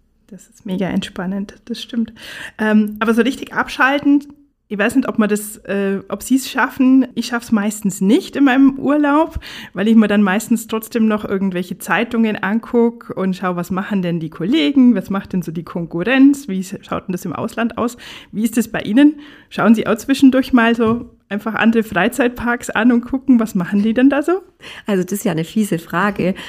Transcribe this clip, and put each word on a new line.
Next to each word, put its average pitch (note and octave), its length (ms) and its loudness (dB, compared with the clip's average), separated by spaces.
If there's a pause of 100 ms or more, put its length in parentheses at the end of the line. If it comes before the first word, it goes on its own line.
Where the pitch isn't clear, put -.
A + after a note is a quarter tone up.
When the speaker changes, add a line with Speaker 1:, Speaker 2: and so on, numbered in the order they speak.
(280)
Speaker 1:
Das - 220 -20
ist - 160 -20
mega F#3+ 220 -4
entspannend, G3 680 -6 (100)
das A3+ 160 -10
stimmt. A3+ 320 -4 (440)
Ähm, G#3+ 420 2
aber A3+ 140 0
so A3+ 80 4
richtig B3+ 320 0
abschalten, C#4+ 720 2 (460)
ich G3+ 100 -4
weiß A#3 160 0
nicht, C4 120 2
ob - 120 -2
man G#3+ 100 2
das, G#3 280 -4
äh, G3 500 -4
ob G3+ 160 -8
Sie's C4 260 0
schaffen. C4 640 2
Ich A#3 140 -6
schaff's A#3 240 -8
meistens G#3 500 -2
nicht B3 340 2
in C#4 100 4
meinem C4+ 340 4
Urlaub, D4 600 0 (340)
weil G3 140 -2
ich A3+ 80 4
mir G#3+ 120 6
dann G#3 160 2
meistens G#3+ 420 0
trotzdem A3+ 420 -2
noch G#3+ 180 -2
irgendwelche F#3 520 -4
Zeitungen A3 640 -2
anguck A#3 720 -2
und F#3 200 -2
schau, F3+ 200 -4
was F3 140 -6
machen G3 320 -4
denn E3+ 180 -2
die D#3+ 120 -8
Kollegen, B3+ 640 2
was F#3+ 160 -6
macht F#3+ 220 -6
denn F#3 100 -2
so E3+ 80 -8
die E3+ 140 -8
Konkurrenz, A#3 840 2
wie F#3+ 140 -4
s-, - 200 -12
schaut - 260 -8
denn - 40 -4
das F3+ 140 -8
im E3+ 80 -6
Ausland A3+ 440 -4
aus? A#3+ 200 -4 (340)
Wie G#3 120 -4
ist A3+ 140 -2
das A3+ 120 0
bei - 120 -6
Ihnen? C#4+ 380 4 (300)
Schauen A3 260 4
Sie A3 100 0
auch G3+ 120 0
zwischendurch C4 560 2
mal A#3 200 4
so A#3 380 -2 (180)
einfach G#3 260 -6
andere A3+ 260 2
Freizeitparks A#3+ 880 -2
an A3+ 220 2
und A#3 100 2
gucken, B3+ 380 2
was A3 160 -2
machen G3+ 260 0
die A3 140 0
denn B3+ 160 4
da C#4 100 0
so? F4 220 -2 (420)
Speaker 2:
Also G3 180 0
das F3+ 100 -6
ist G3+ 120 -6
ja G3+ 60 2
eine D#3+ 140 -2
fiese G3 340 -2
Frage, F#3+ 560 -2 (140)